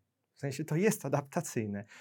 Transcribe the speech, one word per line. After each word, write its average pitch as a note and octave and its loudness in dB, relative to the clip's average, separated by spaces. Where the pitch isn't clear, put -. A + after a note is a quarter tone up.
W - -20
sensie C#3 -4
to D#3 -2
jest G#3 4
adaptacyjne, C3 0